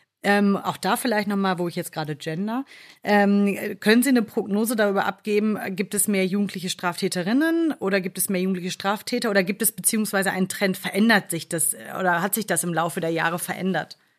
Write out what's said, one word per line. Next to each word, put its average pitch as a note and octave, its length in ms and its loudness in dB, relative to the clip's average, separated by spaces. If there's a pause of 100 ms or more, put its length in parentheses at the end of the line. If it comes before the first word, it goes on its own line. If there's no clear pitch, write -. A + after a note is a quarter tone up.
(280)
Ähm, G3+ 300 4
auch - 200 -4
da G#3 200 0
vielleicht G#3 300 0
noch G#3 80 -2
mal, F#3+ 240 0
wo F3 80 -2
ich E3 80 -8
jetzt E3+ 160 -6
gerade D3+ 240 -6
gender. G3+ 500 -6 (380)
Ähm, G3+ 760 2
können A3+ 220 6
Sie C4+ 80 2
eine B3 140 4
Prognose G#3+ 520 -2
darüber G3+ 300 2
abgeben, G#3 540 0 (160)
gibt G3 180 -4
es G3+ 140 0
mehr F#3+ 180 2
jugendliche F#3 460 -2
Straftäterinnen C4 1000 0
oder F#3+ 280 0
gibt F#3 160 -8
es - 100 -2
mehr F#3 140 0
jugendliche F#3 300 -2
Straftäter G#3+ 580 -2
oder G3 140 4
gibt F#3+ 180 -4
es A3 100 2
beziehungsweise G3 600 0
einen F#3 180 0
Trend, F#3+ 280 -2
verändert G3+ 520 2
sich E3 180 -6
das, - 280 -2
äh, - 240 -14
oder F3 240 2
hat G3 100 -2
sich G#3+ 140 -2
das E3+ 160 0
im F3 100 -4
Laufe E3 280 -2
der E3 100 -2
Jahre E3 260 0
verändert? - 600 -4 (200)